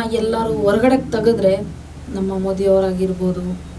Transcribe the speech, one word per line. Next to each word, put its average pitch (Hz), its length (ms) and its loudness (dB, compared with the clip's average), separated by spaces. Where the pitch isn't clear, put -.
ಎಲ್ಲರೂ 226 400 0
ಹೊರಗಡೆ 226 440 4
ತೆಗೆದ್ರೆ, 214 600 2
ನಮ್ಮ 190 300 -4
ಮೋದಿಯವರಾಗಿರ್ಬೋದು, 185 1200 0